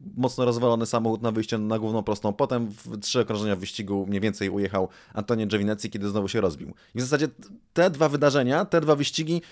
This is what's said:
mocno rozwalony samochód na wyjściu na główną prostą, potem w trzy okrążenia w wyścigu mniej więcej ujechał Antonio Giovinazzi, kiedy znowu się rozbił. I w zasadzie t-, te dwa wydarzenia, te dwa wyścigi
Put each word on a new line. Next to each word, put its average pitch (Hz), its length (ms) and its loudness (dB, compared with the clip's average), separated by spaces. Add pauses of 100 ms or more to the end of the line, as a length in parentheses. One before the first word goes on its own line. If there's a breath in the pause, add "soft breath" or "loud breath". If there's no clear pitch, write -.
(160)
mocno 123 280 0
rozwalony 117 420 2
samochód 113 360 0
na 113 100 0
wyjściu 110 260 -2
na 107 200 0
główną 110 240 -2
prostą, 104 300 -2
potem 120 360 0
w 107 320 -12
trzy 123 200 0
okrążenia 104 360 0
w - 20 -10
wyścigu 98 500 -4
mniej 101 120 -2
więcej 101 300 0
ujechał 95 380 0 (260 loud breath)
Antonio 110 320 -2
Giovinazzi, 104 440 -2
kiedy 101 180 -6
znowu 101 200 -2
się 113 120 0
rozbił. 80 340 -2 (200 soft breath)
I 117 40 -6
w 123 40 -4
zasadzie 143 260 0
t-, - 200 -18 (240)
te 180 180 4
dwa 151 180 2
wydarzenia, 143 560 4
te 170 160 2
dwa 151 160 4
wyścigi 160 560 -2